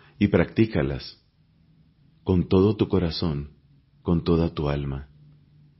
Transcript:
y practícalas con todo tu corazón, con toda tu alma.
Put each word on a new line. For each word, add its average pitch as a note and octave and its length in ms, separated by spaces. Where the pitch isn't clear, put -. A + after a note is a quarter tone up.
y G2+ 80
practícalas E2+ 920
con F2+ 260
todo G2 280
tu G2+ 100
corazón, D#2+ 640
con E2+ 200
toda E2 320
tu D2 140
alma. C#2 400